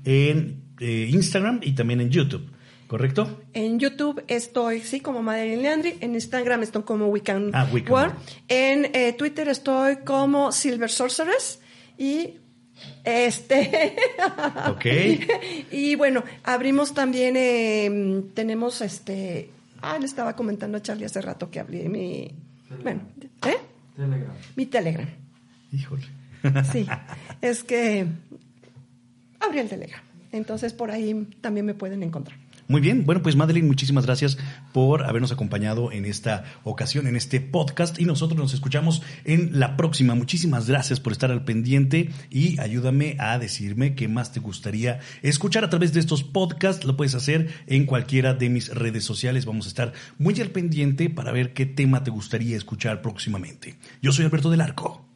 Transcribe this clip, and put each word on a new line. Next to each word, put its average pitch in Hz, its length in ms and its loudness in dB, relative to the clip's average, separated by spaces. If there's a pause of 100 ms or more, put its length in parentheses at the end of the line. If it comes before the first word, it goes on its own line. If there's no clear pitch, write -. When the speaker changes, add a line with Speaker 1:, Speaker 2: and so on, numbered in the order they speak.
Speaker 1:
en, 143 600 2 (160)
eh, 113 320 -2
Instagram 196 500 2
y 147 120 0
también 123 280 0
en 120 80 0
YouTube, 131 400 0 (380)
¿correcto? 135 520 -2 (140)
Speaker 2:
En 226 240 -2
YouTube 277 500 -2
estoy, 233 540 -2
sí, 269 180 -6
como 269 220 -4
Madeleine 220 400 -2
Leandri. 311 380 0
En 233 160 -4
Instagram 240 480 0
estoy 220 180 -4
como 214 280 0
Wiccan 202 440 0
Speaker 1:
Ah, - 180 2
Wiccan 123 220 0
Speaker 2:
World. 277 220 4
Speaker 1:
World. - 140 -16 (180)
Speaker 2:
En, 269 380 4 (100)
eh, 240 200 2
Twitter 294 320 -2
estoy 269 500 2
como 277 540 2
Silver 233 380 -2
Sorceress. 320 720 -2 (400)
Y, 302 380 -2 (680)
este, 240 920 2 (380)
<laughs> - 360 -2
Speaker 1:
Ok. - 160 -4 (840)
Speaker 2:
y 285 220 0
bueno, 269 300 2 (200)
abrimos 269 520 2
también, 254 420 2
eh, 214 840 2 (100)
tenemos 226 480 -2
este, 196 680 -8 (340)
ah, 156 160 -4
le 269 60 -4
estaba 240 300 -6
comentando 208 420 -6
a 208 60 -8
Charlie 214 220 -8
hace 202 160 -8
rato 180 280 -10
que 165 100 -12
abrí 170 300 -8
mi, - 420 -8 (380)
Speaker 3:
Telegram. - 140 -14
Speaker 2:
bueno, 220 180 -6 (460)
¿eh? 370 100 0 (380)
Speaker 3:
Telegram. 135 380 -4 (220)
Speaker 2:
Mi 262 120 -2
Telegram. 165 420 -2 (640)
Speaker 1:
Híjole. - 320 -6 (680)
Speaker 2:
Sí, 220 140 -2 (280)
Speaker 1:
<laughs> - 280 -16
Speaker 2:
es 240 220 0
que 220 420 0 (1300)
abrí 311 200 0
el 226 100 -2
Telegram. 185 320 -12 (300)
Entonces, 220 420 -6
por 233 180 -6
ahí 214 360 -2 (140)
también 208 240 -2
me 208 80 -2
pueden 196 300 -6
encontrar. 165 340 -6 (320)
Speaker 1:
Muy 139 100 6
bien. 139 260 4
Bueno, 175 160 4
pues, 156 140 4
Madeleine, 160 320 6
muchísimas 135 380 4
gracias 135 320 2 (340)
por 135 320 6
habernos 120 300 0
acompañado 107 580 -2
en 98 140 -6
esta 104 400 -4 (180)
ocasión, 135 420 -2
en 120 120 0
este 131 240 0
podcast. 165 580 0
Y 175 60 4
nosotros 160 340 2
nos 135 140 0
escuchamos 147 480 0 (240)
en 165 340 2
la 131 160 2
próxima. 135 400 4
Muchísimas 127 540 0
gracias 131 320 2
por 113 100 -2
estar 127 200 0
al 123 120 -2
pendiente 135 680 2 (180)
y 147 320 2
ayúdame 131 580 0
a 110 200 0
decirme 110 540 -2
qué 117 140 -2
más 113 240 -2
te - 80 -4
gustaría 110 600 -4 (220)
escuchar 190 440 2
a 170 40 0
través 170 220 4
de 165 80 4
estos 160 240 2
podcasts. 185 600 0
Lo 135 100 2
puedes 135 200 0
hacer 156 340 2 (180)
en 135 180 6
cualquiera 131 480 2
de 123 160 2
mis 123 240 0
redes 113 300 -2
sociales. 123 420 -2
Vamos 110 200 -4
a 92 40 -10
estar 120 220 -4 (260)
muy 185 220 2
al 233 120 -4
pendiente 147 580 0
para - 240 -6
ver 123 180 0
qué 135 140 -2
tema 135 400 2
te 120 60 -2
gustaría 113 440 -4
escuchar 107 460 -4
próximamente. - 760 -8 (260)
Yo 135 120 4
soy 160 100 4
Alberto 156 260 4
del 165 120 6
Arco. - 440 -4 (100)